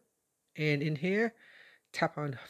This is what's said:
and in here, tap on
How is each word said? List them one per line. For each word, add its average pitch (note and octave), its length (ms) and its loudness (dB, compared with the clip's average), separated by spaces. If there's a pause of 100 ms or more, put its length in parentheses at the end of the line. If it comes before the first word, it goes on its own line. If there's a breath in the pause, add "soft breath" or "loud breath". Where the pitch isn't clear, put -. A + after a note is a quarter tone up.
(560)
and D3+ 260 2
in D#3 140 0
here, G3 380 0 (580 soft breath)
tap - 260 0
on C#3+ 200 -4 (120)